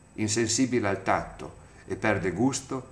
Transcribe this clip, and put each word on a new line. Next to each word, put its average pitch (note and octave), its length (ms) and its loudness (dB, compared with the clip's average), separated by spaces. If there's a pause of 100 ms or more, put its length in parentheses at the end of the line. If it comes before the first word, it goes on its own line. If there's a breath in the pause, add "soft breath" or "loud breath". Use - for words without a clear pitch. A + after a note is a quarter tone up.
(140)
insensibile A2 720 2
al G2 160 -2
tatto - 520 -2 (320 loud breath)
e F#2+ 80 -6
perde F#2+ 360 0
gusto C3 600 0